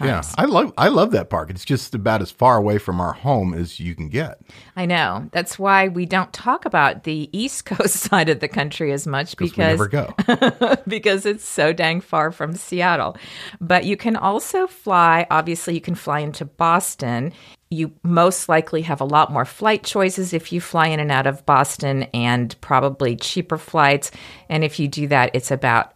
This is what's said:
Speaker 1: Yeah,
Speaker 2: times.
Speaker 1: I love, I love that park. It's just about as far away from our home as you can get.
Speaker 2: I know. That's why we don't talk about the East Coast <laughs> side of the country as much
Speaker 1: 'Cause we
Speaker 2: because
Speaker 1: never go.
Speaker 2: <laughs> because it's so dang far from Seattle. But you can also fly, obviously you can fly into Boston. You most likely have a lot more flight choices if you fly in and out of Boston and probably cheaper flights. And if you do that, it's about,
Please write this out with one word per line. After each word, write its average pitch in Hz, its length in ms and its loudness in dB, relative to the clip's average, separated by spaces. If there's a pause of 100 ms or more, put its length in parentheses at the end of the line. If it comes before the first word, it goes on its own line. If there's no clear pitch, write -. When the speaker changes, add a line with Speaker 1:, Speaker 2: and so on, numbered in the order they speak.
Speaker 1:
Yeah, 135 200 0
Speaker 2:
times. - 180 -10
Speaker 1:
I 160 60 2
love, 202 340 2
I 143 100 6
love 214 240 4
that 92 180 0
park. 80 200 -4
It's 90 140 -12
just - 300 -2
about 110 280 0
as - 80 -8
far 123 260 4
away 104 220 2
from 90 220 -4
our 87 140 -2
home 113 400 0
as 85 260 -6
you 85 160 -6
can 80 120 -8
get. - 300 -6 (380)
Speaker 2:
I 180 100 -4
know. 151 460 -2
That's 180 260 -6
why 196 300 2
we 175 180 -4
don't 185 260 -2
talk - 340 -4
about 147 380 2
the 156 320 -6
East 233 280 -6
Coast - 320 -2
<laughs> - 0 -
side 170 320 2
of 151 120 2
the 151 80 -4
country 147 440 -4
as 143 160 -4
much 139 280 -4
Speaker 1:
'Cause 180 100 -4
we 165 40 -2
Speaker 2:
because - 80 -10
Speaker 1:
never 160 300 2
go. 233 920 2
Speaker 2:
<laughs> - 40 -10
because 202 400 0
it's 208 220 -2
so 156 240 2
dang 165 280 0
far 156 300 0
from 160 240 -6
Seattle. 175 640 -2 (440)
But 180 260 2
you 196 100 0
can 226 180 -2
also 262 540 -2
fly, 170 640 2
obviously 165 420 -2
you 160 60 -4
can 175 160 -6
fly 151 240 -4
into 151 240 -8
Boston. 156 880 -2 (380)
You 160 200 -4 (140)
most 175 440 2
likely 160 340 2
have 160 180 -4
a 143 40 0
lot 147 280 4
more 127 120 0
flight 214 380 -2
choices 190 500 0
if 165 200 -4
you 175 80 -2
fly 165 260 0
in 156 140 0
and 147 100 -2
out 131 160 2
of 143 200 -2
Boston 135 580 2 (100)
and 120 460 0
probably 135 560 0
cheaper 170 420 -4
flights. 143 540 0 (360)
And 156 140 0
if 151 160 -2
you 147 80 0
do 143 220 -4
that, 131 260 4
it's 127 160 -2
about, 131 460 0